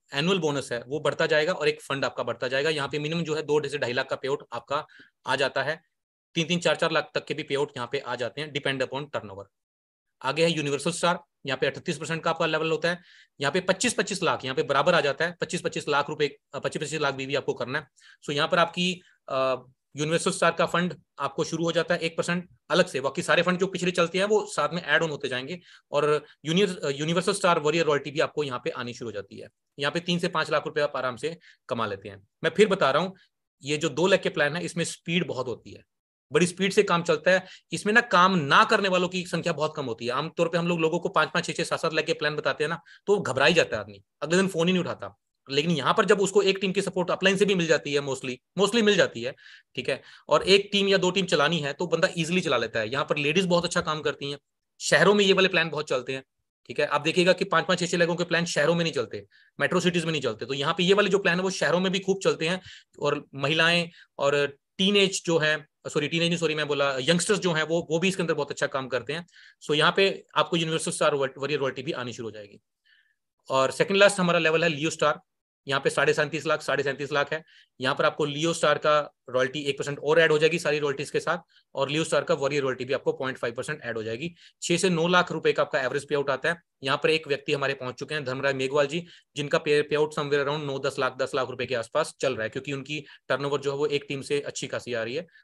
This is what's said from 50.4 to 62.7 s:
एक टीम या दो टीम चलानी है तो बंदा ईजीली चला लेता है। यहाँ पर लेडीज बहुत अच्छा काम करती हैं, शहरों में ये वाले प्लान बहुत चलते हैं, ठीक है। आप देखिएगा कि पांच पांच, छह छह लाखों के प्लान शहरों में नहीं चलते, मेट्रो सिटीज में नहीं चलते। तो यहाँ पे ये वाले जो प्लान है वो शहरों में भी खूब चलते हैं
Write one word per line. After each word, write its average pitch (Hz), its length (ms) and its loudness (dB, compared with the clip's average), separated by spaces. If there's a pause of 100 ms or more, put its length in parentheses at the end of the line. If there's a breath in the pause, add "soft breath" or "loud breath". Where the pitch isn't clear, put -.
एक 196 280 6
टीम 196 160 2
या 196 100 4
दो 180 140 2
टीम 185 140 0
चलानी 156 340 2
है 143 140 -4
तो 185 140 -4
बंदा 165 300 2
ईजीली 170 240 0
चला 143 160 0
लेता 117 220 -2
है। 107 100 -2
यहाँ 139 160 -2
पर 160 120 -2
लेडीज 156 280 0
बहुत 175 200 2
अच्छा 170 160 -2
काम 156 200 -4
करती 139 300 -4
हैं, 147 80 -12 (420)
शहरों 175 320 6
में 208 120 6
ये 190 80 6
वाले 185 140 6
प्लान 165 220 2
बहुत 151 180 -6
चलते 131 260 -2
हैं, 131 100 -8 (440)
ठीक 127 120 -6
है। 147 60 2
आप 143 160 0
देखिएगा 170 320 4
कि 180 120 -2
पांच 165 200 2
पांच, 185 140 0
छह 175 60 -2
छह 175 120 -2
लाखों 170 180 2
के 170 80 -4
प्लान 170 220 0
शहरों 160 300 2
में 170 80 0
नहीं 165 100 -2
चलते, 110 320 -6 (340 soft breath)
मेट्रो 143 200 0
सिटीज 175 260 0
में 165 60 -2
नहीं 151 100 -4
चलते। 117 240 -4
तो 127 80 -6
यहाँ 143 200 -2
पे 180 100 -2
ये 185 100 4
वाले 202 160 4
जो 196 100 4
प्लान 180 180 2
है 185 60 0
वो 190 60 -2
शहरों 170 300 0
में 185 120 0
भी 190 80 -2
खूब 190 240 -2
चलते 160 240 0
हैं 185 140 -2 (380 loud breath)